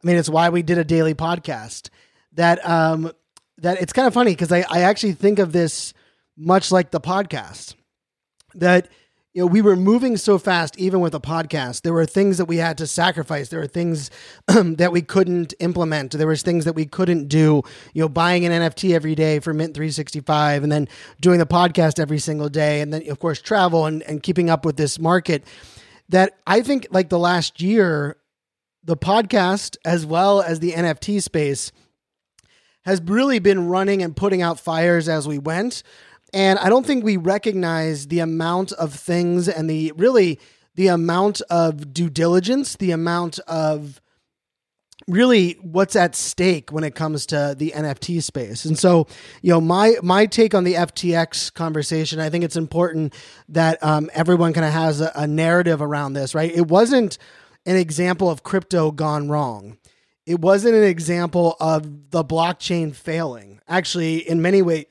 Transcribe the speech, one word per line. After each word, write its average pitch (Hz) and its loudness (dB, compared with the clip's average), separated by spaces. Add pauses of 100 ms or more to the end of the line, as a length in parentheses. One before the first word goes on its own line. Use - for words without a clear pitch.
I 170 -2
mean, 175 4
it's 170 0
why 165 2
we 170 0
did 170 0
a 165 0
daily 160 2
podcast 156 -8 (440)
that, 170 2
um, 160 0 (460)
that 175 -2
it's 175 -6
kinda 254 4
funny 233 4
'cause 156 -2
I, 180 4
I 170 0
actually 196 2
think 196 2
of 180 2
this 170 -2 (420)
much 180 2
like 180 2
the 165 -4
podcast, 147 -8 (800)
that, 180 2 (460)
you 180 -2
know, 180 2
we 185 4
were 202 6
moving 226 2
so 196 2
fast, 170 -2
even 185 0
with 165 0
the 156 -8
podcast. 143 -6
There 170 -2
were 165 2
things 196 2
that 180 0
we 165 -2
had 165 -2
to 160 -6
sacrifice. 160 -2
There 160 -8
were 151 -6
things 165 -4 (180)
<clears throat> - -18
that 175 4
we 175 0
couldn't 175 0
implement. 160 -2
There 156 -2
was 156 -2
things 170 0
that 165 -2
we 156 -2
couldn't 170 -2
do, 151 4 (320)
you 156 -2
know, 156 -2
buying 175 2
an 175 0
N 170 0
F 165 -2
T 185 0
every 156 0
day 156 0
for 160 -4
Mint 156 -4
three 151 -6
sixty-five 147 -2
and 147 0
then 151 0 (320)
doing 175 4
the 160 4
podcast 170 2
every 151 -2
single 147 -4
day. 151 0
And 147 -6
then, 156 -8
of 143 -8
course, 165 -4
travel 175 2
and, 156 -4
and 151 -8
keeping 175 0
up 165 0
with 151 -2
this 147 -2
market 165 0 (680)
that 185 2 (100)
I 202 4
think, 254 -2
like, 185 0
the 180 0
last 175 -2
year, 170 0 (680)
the 160 -2
podcast 196 0
as 165 0
well 190 2
as 165 -2
the 170 -2
N 170 -2
F 160 -2
T 202 -2
space 151 -4 (1120)
has 185 0
really 233 0
been 185 2
running 190 0
and 170 -6
putting 190 0
out 170 -2
fires 165 0
as 156 -2
we 147 -4
went. 170 -6 (520)
And 196 2
I 185 2
don't 247 4
think 262 0
we 208 2
recognize 165 -2
the 170 0
amount 165 -2
of 156 -6
things 175 0
and 160 -4
the, 160 -2
really 190 2 (340)
the 185 2
amount 175 2
of 156 0
due 170 -2
diligence, 180 0
the 185 -2
amount 170 -4
of 156 -4 (1080)
really 190 4
what's 185 -2
at 180 2
stake 180 -2
when 156 -4
it 147 -6
comes 156 -6
to 143 -2
the 151 -6
N 151 -4
F 143 -6
T 175 -4
space. 120 -10
And 156 -2
so, 175 4 (360)
you 180 2
know, 165 6
my, 196 4
my 185 4
take 226 2
on 185 4
the 180 2
F 170 -2
T 175 -2
X - -2
conversation, 156 -4
I 156 -4
think 170 -2
it's 160 -4
important 160 -2 (380)
that, 160 0
um, 151 0
everyone 165 2
kinda 160 0
has 156 0
a, 160 -2
a 151 -4
narrative 165 2
around 147 -4
this, 139 -6
right? 160 -2
It 165 0
wasn't 226 2 (480)
an 180 0
example 180 0
of 151 -6
crypto 175 -2
gone 151 -4
wrong. 113 -6 (480)
It 170 -4
wasn't 202 4
an 214 6
example 170 0
of 156 -4
the 165 0
blockchain 165 -2
failing. 123 -10
Actually, 165 -4
in 165 0
many 190 4
way 165 0